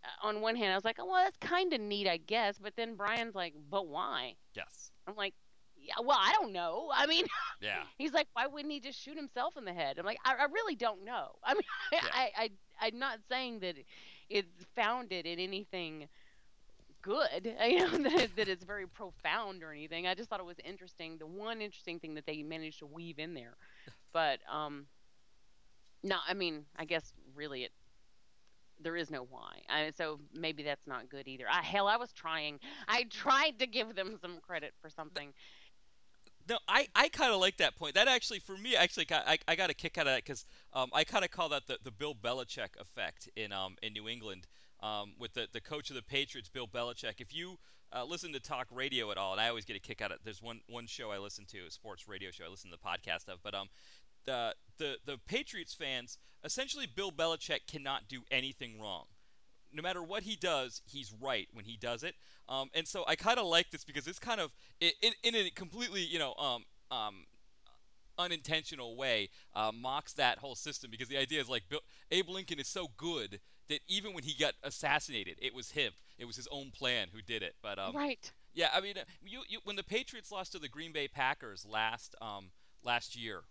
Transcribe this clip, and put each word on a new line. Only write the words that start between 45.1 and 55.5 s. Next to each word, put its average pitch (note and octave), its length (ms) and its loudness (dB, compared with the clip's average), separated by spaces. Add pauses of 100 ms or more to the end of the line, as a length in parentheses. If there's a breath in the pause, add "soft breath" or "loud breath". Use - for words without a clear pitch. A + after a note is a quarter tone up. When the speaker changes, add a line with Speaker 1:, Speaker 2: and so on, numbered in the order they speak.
Speaker 2:
with A#2 160 -8
the, A#2 200 -4
the A#2 80 -6
coach D3+ 280 -8
of C#3 60 -8
the A#2+ 80 -4
Patriots, C#3 460 -4
Bill B2+ 180 -6
Belichick. A#2+ 540 -4
If A#2+ 120 -14
you, F3 240 -8 (380 soft breath)
uh, B2 80 -2
listen E3 300 -6
to C3+ 80 -4
talk B2+ 300 -4
radio B2+ 400 0
at F#2 60 0
all, F#2+ 140 2
and G2 80 0
I A2+ 80 6
always A#2 180 0
get G#2+ 120 -8
a - 20 -6
kick - 220 -8
out G2+ 100 0
of, D#2 140 -8
there's G#2+ 160 -10
one, A#2 260 -10
one A#2+ 200 -10
show A2 240 -8
I G2+ 80 -4
listen G2+ 260 -10
to, G2+ 220 -14
a D#2 40 -12
sports - 380 -14
radio F#2+ 220 -8
show F2 140 -14
I E2+ 40 -10
listen G2 220 -16
to E2+ 60 -16
the - 120 -20
podcast F2 420 -2
of, F2+ 120 -12
but, G2+ 120 -6
um, G2 140 -4 (560 loud breath)
the, A#2+ 300 0 (240)
the, D3 160 -2 (100)
the C3+ 120 -8 (100)
Patriots A3+ 460 -4